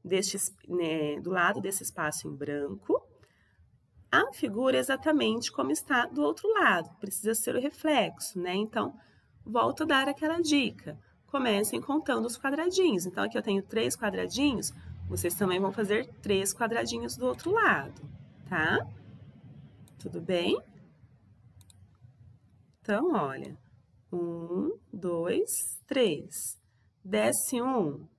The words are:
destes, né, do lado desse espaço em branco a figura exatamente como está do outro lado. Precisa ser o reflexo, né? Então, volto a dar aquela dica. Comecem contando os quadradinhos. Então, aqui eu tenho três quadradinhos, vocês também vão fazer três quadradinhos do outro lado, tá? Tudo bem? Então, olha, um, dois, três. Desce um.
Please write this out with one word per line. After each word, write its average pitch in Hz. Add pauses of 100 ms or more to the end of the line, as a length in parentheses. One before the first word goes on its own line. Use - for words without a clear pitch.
destes, 190 (160)
né, 160
do 175
lado 185
desse 190
espaço 156
em 147
branco 147 (1120)
a 415
figura 254
exatamente 254
como 269
está 262
do 285
outro 330
lado. 226
Precisa 208
ser -
o 247
reflexo, 269
né? 180
Então, 208 (460)
volto 233
a -
dar 277
aquela 311
dica. 285 (280)
Comecem 233
contando 269
os 233
quadradinhos. 302
Então, 190
aqui 214
eu 214
tenho 196
três 220
quadradinhos, 202 (340)
vocês 180
também 185
vão 196
fazer 214 (140)
três 196
quadradinhos 233
do 254
outro 254
lado, 214 (480)
tá? 160 (1200)
Tudo -
bem? 180 (2250)
Então, 269
olha, 135 (540)
um, 175 (140)
dois, 180
três. - (440)
Desce 220
um. 170 (120)